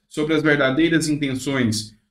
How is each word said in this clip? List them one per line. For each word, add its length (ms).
sobre 260
as 80
verdadeiras 680
intenções 840